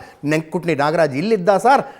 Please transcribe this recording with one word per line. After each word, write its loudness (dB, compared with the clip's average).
ನೆಕ್ಕುಂಟಿ -2
ನಾಗರಾಜ್ 0
ಇಲ್ಲಿದ್ದ -2
ಸರ್, 2